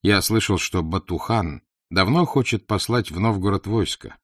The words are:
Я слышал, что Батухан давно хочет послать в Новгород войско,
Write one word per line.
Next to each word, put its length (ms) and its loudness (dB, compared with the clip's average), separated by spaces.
Я 180 4
слышал, 360 2
что 240 -2
Батухан 800 -4
давно 360 2
хочет 400 0
послать 460 -2
в 80 -6
Новгород 480 0
войско, 560 -4